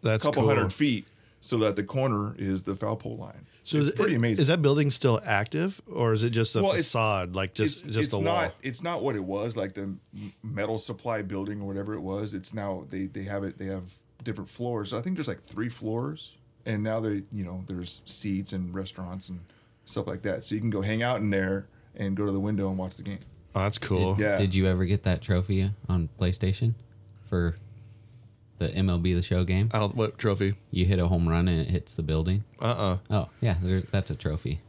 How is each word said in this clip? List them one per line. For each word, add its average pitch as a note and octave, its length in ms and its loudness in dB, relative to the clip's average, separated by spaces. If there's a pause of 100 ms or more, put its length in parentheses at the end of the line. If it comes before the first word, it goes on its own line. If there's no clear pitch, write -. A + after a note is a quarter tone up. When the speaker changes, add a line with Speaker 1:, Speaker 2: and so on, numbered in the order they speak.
Speaker 1:
That's A2 220 2
Speaker 2:
a D3 40 4
couple D3 160 2
Speaker 1:
cool. C#3 100 6
Speaker 2:
hundred A2 180 2
feet, B2+ 340 2 (340)
so - 180 0
that G#2 180 4
the G#2 80 0
corner A2 540 0
is F#2+ 240 -2
the G2 120 -4
foul G#2+ 220 -2
pole A#2 200 -8
line. - 280 -14 (200)
Speaker 1:
So - 120 -2
Speaker 2:
It's C#3+ 140 4
Speaker 1:
is - 40 -4
it, - 20 -6
Speaker 2:
pretty G3 180 2
amazing. A#2 260 4
Speaker 1:
is C#3 80 6
that E3 140 4
building C#3+ 280 4
still A#2+ 360 4
active, C3+ 600 0
or A2+ 280 2
is G#2+ 80 2
it A#2+ 80 2
just A2+ 260 2
a G#2+ 60 4
Speaker 2:
Well, E3+ 100 4
it's, E3 120 2
Speaker 1:
facade, G2+ 500 2
like, F#2+ 180 -2
just, - 320 0
Speaker 2:
it's, G#2+ 100 -8
Speaker 1:
just A2 120 2
Speaker 2:
it's - 80 0
Speaker 1:
a G2 80 0
Speaker 2:
not, E3+ 120 0 (100)
Speaker 1:
wall? - 80 -4 (100)
Speaker 2:
it's B2 200 -8
not E3+ 200 -4
what C#3 140 0
it G2 80 -4
was, G2+ 300 -4
like G2 200 -4
the G2+ 80 -8
m-, G2 180 -8 (420)
metal G#2+ 360 -4
supply A2+ 420 -4
building G2+ 400 -6
or G2+ 60 -8
whatever G2+ 260 -6
it G#2 80 -6
was. G2 320 -4
It's F#2+ 220 -8
now, G2 340 -6
they, F#2+ 160 -6
they F#2+ 200 -8
have G2 200 -6
it, - 140 -8
they G2 80 -8
have F#2 260 -8 (320)
different G2 260 -8
floors. A#2 400 -4
So A2+ 80 -4
I A#2+ 40 -4
think F#3 140 -4
there's, C#3 120 -4
like, F2+ 140 -8
three A2+ 260 -6
floors, A#2 640 -6 (300)
and G#2+ 180 -2
now A2 160 -2
they, G#2 320 -2
you G2+ 140 -6
know, F#2 220 -8
there's F2+ 400 -6
seats - 480 -2
and F2+ 200 -4
restaurants F#2 540 -8
and F2+ 120 -10 (440)
stuff - 220 -6
like - 160 -8
that. G2+ 220 -4
So - 100 -4
you A2 80 -2
can A2+ 80 0
go G2+ 100 0
hang A2 220 0
out A#2+ 180 0
in G#2 100 0
there G2 360 0 (280)
and G2 220 -2
go G#2 80 0
to G2+ 80 0
the G2 80 0
window G2 300 0
and F#2+ 80 -2
watch F#2 180 -6
the - 60 -14
game. G2 160 -8 (360)
Speaker 1:
Oh, F#2+ 60 2
that's G2+ 180 2
cool. F#2 360 2
Speaker 3:
Did, G2+ 80 2
Speaker 2:
Yeah. G2+ 160 4
Speaker 3:
did F#2 160 4
you F#2 120 6
ever F#2 200 4
get G2 160 2
that F2+ 180 2
trophy F#2+ 500 2 (200)
on E2+ 180 2 (100)
PlayStation F#2 540 2 (540)
for E2+ 300 0 (1000)
the E2 160 0
M F#2+ 160 4
L F2 80 2
B F2 160 2
The F2 80 2
Show F2+ 220 2
game? F#2+ 280 4
Speaker 1:
I A2+ 60 0
don't, G#2 160 0
what A2 240 0
trophy? G2 360 2 (160)
Speaker 3:
You F2+ 140 2
hit F#2 160 4
a F2 60 4
home E2+ 220 4
run E2+ 200 4
and E2 120 4
it - 80 -2
hits - 260 -2
the E2 80 -2
building. D#2+ 420 2 (160)
Speaker 1:
Uh-uh. G2+ 380 0 (120)
Speaker 3:
Oh, G2+ 180 2 (120)
yeah, G#2+ 220 2
there, F#2 200 0 (100)
that's G2 180 0
a D#2 60 -2
trophy. D2+ 520 -4